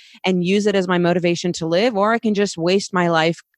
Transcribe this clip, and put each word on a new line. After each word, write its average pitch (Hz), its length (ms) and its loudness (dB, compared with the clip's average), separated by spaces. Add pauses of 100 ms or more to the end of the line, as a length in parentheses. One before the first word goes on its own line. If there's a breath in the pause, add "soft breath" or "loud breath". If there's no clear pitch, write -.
(260 loud breath)
and 180 180 0
use 202 220 0
it 208 80 2
as 190 140 0
my 180 100 2
motivation 175 560 0
to 165 140 -6
live, 202 280 0
or 202 160 0
I 233 60 0
can 220 160 -2
just 196 240 -2
waste 180 340 -2
my 180 160 0
life 165 320 0 (180)